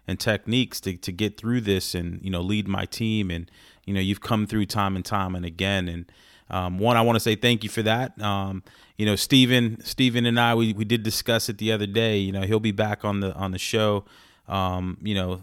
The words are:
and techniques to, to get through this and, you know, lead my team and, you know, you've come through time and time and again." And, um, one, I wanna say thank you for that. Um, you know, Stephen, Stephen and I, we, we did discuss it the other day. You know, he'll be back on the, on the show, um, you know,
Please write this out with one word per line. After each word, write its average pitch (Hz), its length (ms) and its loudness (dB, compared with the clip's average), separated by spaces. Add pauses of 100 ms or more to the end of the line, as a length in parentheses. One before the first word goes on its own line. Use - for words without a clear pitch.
and 92 120 -4
techniques 113 640 0
to, 90 160 -4
to - 140 -8
get 98 260 -2
through 120 240 0
this 98 320 0
and, 87 300 -4
you 95 80 -4
know, 87 100 -2
lead 101 260 0
my 98 180 -2
team 110 440 -2
and, 85 220 -6 (340)
you 98 80 -4
know, 98 60 2
you've 95 220 0
come 107 260 0
through 107 180 0
time 98 300 0
and 92 100 -4
time 95 300 -2
and 87 100 -6
again." 92 420 -2
And, 85 240 -10 (380)
um, 90 300 -4
one, 117 180 4
I 113 60 6
wanna 117 160 4
say 107 160 2
thank 117 280 2
you 107 60 -6
for 113 140 -4
that. 113 360 -2
Um, 98 440 -2 (340)
you 107 80 0
know, 104 100 4
Stephen, 120 680 4
Stephen 123 420 0
and 120 140 2
I, 117 160 4
we, 113 180 2
we 107 120 -2
did 113 180 0
discuss 110 460 -2
it 101 100 -8
the 110 120 0
other 104 140 0
day. 107 320 0
You 95 140 0
know, 98 120 -2
he'll 107 160 2
be 107 120 0
back 104 340 -2
on 101 140 0
the, 95 160 -2
on 95 160 -4
the 90 80 -6
show, 107 460 0 (420)
um, 92 560 -2
you 104 100 -2
know, 92 300 -2